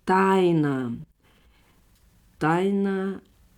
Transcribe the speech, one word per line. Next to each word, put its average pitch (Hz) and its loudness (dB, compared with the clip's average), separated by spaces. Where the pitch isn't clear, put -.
тайна. 170 2
Тайна 196 -2